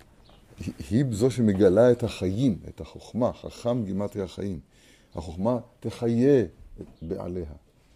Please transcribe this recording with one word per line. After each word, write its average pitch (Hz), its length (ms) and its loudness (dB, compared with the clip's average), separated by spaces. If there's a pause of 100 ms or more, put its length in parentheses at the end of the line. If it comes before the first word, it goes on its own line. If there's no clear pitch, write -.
(640)
היא, - 80 -8 (160)
היא 120 220 2
זו 113 200 2
שמגלה 107 600 6
את 120 120 0
החיים, 98 640 -2
את - 140 -14
החוכמה, - 520 -4
חכם 117 520 -6
גימטריה 98 400 -4
החיים. 95 340 -8 (560)
החוכמה 90 440 -2 (200)
תחיה 120 640 2 (400)
את - 60 -16 (140)
בעליה. 90 500 -8 (440)